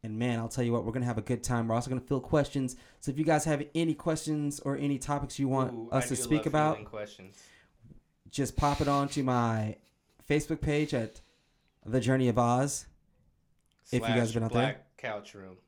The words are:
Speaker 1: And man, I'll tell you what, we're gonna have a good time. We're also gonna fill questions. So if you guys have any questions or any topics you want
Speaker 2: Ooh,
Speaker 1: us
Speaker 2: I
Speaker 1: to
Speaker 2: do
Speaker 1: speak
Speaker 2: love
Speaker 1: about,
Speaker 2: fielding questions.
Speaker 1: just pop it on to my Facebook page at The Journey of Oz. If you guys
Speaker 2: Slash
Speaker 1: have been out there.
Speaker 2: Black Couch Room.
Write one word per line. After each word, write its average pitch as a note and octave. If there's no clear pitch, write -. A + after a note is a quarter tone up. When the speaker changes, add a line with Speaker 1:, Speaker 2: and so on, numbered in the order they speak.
Speaker 1:
And G#2+
man, A#2+
I'll A2+
tell -
you A#2
what, A#2
we're A2
gonna B2
have A#2
a A2
good A#2+
time. A#2+
We're A2+
also A#2+
gonna C3
fill C3+
questions. C3+
So -
if C3+
you D#3
guys D3+
have D3
any E3
questions D3+
or C#3
any C#3
topics C#3+
you C3+
want C3
Speaker 2:
Ooh, A2+
Speaker 1:
us C3
Speaker 2:
I -
Speaker 1:
to C3+
Speaker 2:
do -
Speaker 1:
speak D3+
Speaker 2:
love -
Speaker 1:
about, D3+
Speaker 2:
fielding G#2+
questions. G#2
Speaker 1:
just C3+
pop C#3+
it D3+
on C#3+
to C#3
my A#2
Facebook D3+
page D3+
at A2+
The A#2
Journey B2+
of A#2
Oz. B2
If -
you B2
guys A2+
Speaker 2:
Slash A#2+
Speaker 1:
have A2
been A#2
out A2+
there. A#2+
Speaker 2:
Black -
Couch G#2+
Room. F#2+